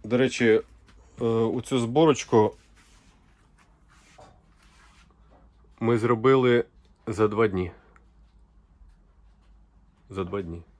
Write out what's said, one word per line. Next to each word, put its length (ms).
До 140
речі, 440
е, 40
у 360
цю 180
зборочку 760
ми 180
зробили 640
за 220
два 200
дні. 240
За 140
два 180
дні. 200